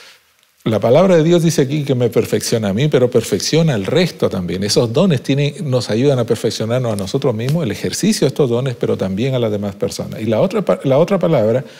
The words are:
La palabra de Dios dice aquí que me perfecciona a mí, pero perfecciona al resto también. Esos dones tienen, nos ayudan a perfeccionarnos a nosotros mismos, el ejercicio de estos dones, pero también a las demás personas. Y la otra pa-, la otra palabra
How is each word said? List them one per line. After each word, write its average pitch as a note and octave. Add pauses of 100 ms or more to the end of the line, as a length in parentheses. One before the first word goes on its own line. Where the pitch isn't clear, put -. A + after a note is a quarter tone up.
(640)
La G#2+
palabra D#3+
de D#3
Dios E3+
dice D#3
aquí C#3+
que C3+
me A#2+
perfecciona A2
a F#2+
mí, C3+
pero D3
perfecciona C#3+
al G2
resto C#3
también. F#2
Esos A2+
dones D3+
tienen, C#3+
nos B2
ayudan B2+
a A#2
perfeccionarnos A2+
a G#2
nosotros A#2+
mismos, C3+
el G#2+
ejercicio E3
de -
estos A#2+
dones, A#2+
pero A2
también A2
a B2+
las A2+
demás G2+
personas. -
Y A2
la A2
otra G3
pa-, F3+
la C3+
otra F3+
palabra C3 (160)